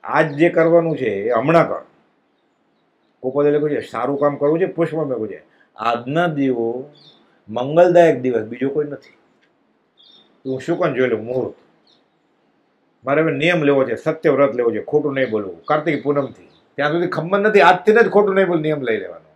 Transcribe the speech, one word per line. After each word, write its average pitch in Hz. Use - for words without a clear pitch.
આજ 143
જે 156
કરવાનું 165
છે 131
એ 104
હમણાં 139
કર. 87
ગોપાલે 143
લખ્યું 147
છે 143
સારું 139
કામ 143
કરવું 147
છે, 185
પુષ્પમાં 160
લખ્યું 117
છે 85
આજના 123
દીવો 131
મંગલદાયક 156
દિવસ 120
બીજો 127
કોઈ 147
નથી. -
હું 131
શું 165
કામ 139
જોઈ 127
લઉં 110
મુહૂર્ત? 123
મારે 143
હવે 160
નિયમ 160
લેવો 139
છે, 120
સત્ય 156
વ્રત 135
લેવો 120
છે, 110
ખોટું 147
નહીં 131
બોલવું. 98
કાર્તિક 151
પૂનમથી 139
ત્યાં 147
સુધી 175
ખમ્મન 175
નથી, 208
આજથી 180
જ 214
ખોટું 202
નહીં 190
બોલ 175
નિયમ 151
લઈ 113
લેવાનો. 87